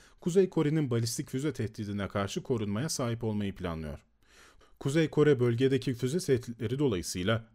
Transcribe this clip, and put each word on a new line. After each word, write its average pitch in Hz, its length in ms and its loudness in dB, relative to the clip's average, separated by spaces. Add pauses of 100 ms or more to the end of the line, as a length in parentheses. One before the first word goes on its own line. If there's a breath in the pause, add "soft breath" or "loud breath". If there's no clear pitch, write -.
(200 soft breath)
Kuzey 185 300 4
Kore'nin 156 400 0
balistik 117 400 -2
füze 139 240 -2
tehdidine 101 540 -4
karşı 101 360 -4
korunmaya 110 460 -2
sahip 120 340 -4
olmayı 104 320 -2
planlıyor. 80 440 -6 (800 soft breath)
Kuzey 147 300 2
Kore 147 300 4
bölgedeki 131 540 2
füze 131 260 -2
tehditleri 120 600 -2
dolayısıyla 110 760 0